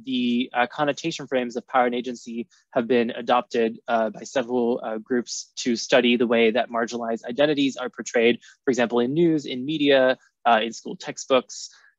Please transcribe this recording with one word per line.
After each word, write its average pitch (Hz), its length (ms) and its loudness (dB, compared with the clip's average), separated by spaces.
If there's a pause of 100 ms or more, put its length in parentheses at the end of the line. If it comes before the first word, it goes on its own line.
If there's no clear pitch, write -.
the, 123 480 -2
uh, 123 140 0
connotation 147 600 -4
frames 123 300 -4
of 117 100 -8
power 127 200 2
and 123 80 -2
agency 120 540 -8 (260)
have 120 120 0
been 120 240 2
adopted, 120 680 0 (100)
uh, 113 220 0
by 104 140 -14
several, 120 600 -2
uh, 110 140 -6
groups - 580 -6
to 120 200 -2
study 123 400 4
the 120 100 2
way 117 240 4
that 113 180 -2
marginalized 117 560 -6
identities 139 540 0
are 123 100 -6
portrayed, 117 520 2 (240)
for - 60 2
example, 120 280 2
in 123 160 0
news, 160 320 2
in 127 180 -8
media, 139 540 4 (260)
uh, 113 180 4
in 113 100 -4
school - 240 -12
textbooks. - 720 -2 (280)